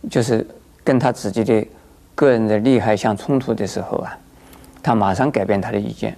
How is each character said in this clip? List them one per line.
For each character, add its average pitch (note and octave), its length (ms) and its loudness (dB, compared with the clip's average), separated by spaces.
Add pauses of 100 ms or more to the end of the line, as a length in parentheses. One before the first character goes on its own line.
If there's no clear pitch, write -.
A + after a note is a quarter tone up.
(100)
就 B2 120 0
是 A2+ 240 0 (380)
跟 C3 140 4
他 B2 120 2
自 G3 220 -6
己 A2 100 0
的 A2 240 2 (480)
个 C#3+ 160 4
人 A2+ 160 2
的 G#2+ 120 2
利 B2 200 4
害 A2 160 2
相 G#2 220 0
冲 C#3 220 -2
突 A#2+ 160 -2
的 G2+ 120 -4
时 F#2 140 -6
候 - 180 -6
啊， - 200 -10 (640)
他 B2 120 0
马 G2 200 2
上 C3 160 0
改 G2+ 160 -2
变 G2+ 120 2
他 G2 120 -6
的 G2+ 100 -2
意 A2+ 100 -6
见 - 280 -8